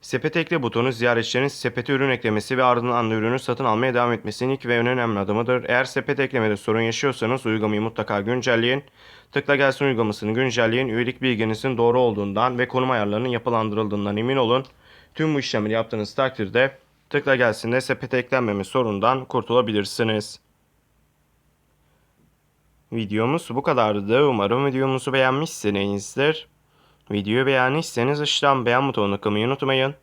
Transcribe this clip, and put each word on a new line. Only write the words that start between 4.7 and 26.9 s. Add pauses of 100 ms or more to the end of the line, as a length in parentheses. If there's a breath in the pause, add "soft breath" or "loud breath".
en
önemli
adımıdır.
Eğer
sepet
eklemede
sorun
yaşıyorsanız
uygulamayı
mutlaka
güncelleyin. (480 loud breath)
Tıkla
gelsin
uygulamasını
güncelleyin.
Üyelik
bilginizin
doğru
olduğundan
ve
konum
ayarlarının
yapılandırıldığından
emin
olun. (500 soft breath)
Tüm
bu
işlemleri
yaptığınız
takdirde (320)
tıkla
gelsin
de
sepete
eklenmeme
sorundan
kurtulabilirsiniz. (2500)
Videomuz
bu
kadardı.
Umarım
videomuzu
beğenmişsinizdir. (640 soft breath)